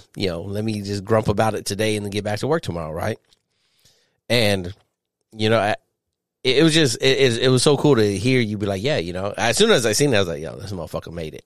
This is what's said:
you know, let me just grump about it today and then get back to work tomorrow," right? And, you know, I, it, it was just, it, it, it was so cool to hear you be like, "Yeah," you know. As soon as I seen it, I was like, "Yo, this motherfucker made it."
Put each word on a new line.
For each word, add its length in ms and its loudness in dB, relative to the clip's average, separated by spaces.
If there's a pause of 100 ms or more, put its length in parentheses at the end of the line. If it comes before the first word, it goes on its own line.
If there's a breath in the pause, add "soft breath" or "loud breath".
(180 loud breath)
you 100 -2
know, 140 -6
let 240 -6
me 160 -4
just 240 -6
grump 240 2
about 240 0
it 120 -8
today 300 -2
and 100 -6
then 60 -8
get 140 -4
back 140 -4
to 80 -4
work 160 -2
tomorrow," 280 -8
right? 280 -6 (1080)
And, 460 0 (580)
you 180 -2
know, 100 4
I, 160 0 (680)
it, 140 2
it 60 8
was 100 6
just, 280 2
it, 180 4
it, 240 4
it 60 4
was 140 4
so 140 4
cool 180 4
to 220 2
hear 240 0
you 160 -4
be 80 -4
like, 160 -4
"Yeah," 160 -2
you 160 -4
know. 240 -6
As 200 0
soon 140 4
as 140 4
I 80 2
seen 200 2
it, 40 4
I 20 4
was 80 2
like, 140 -6
"Yo, 160 -10
this 140 -14
motherfucker 420 -10
made 220 -10
it." 100 -20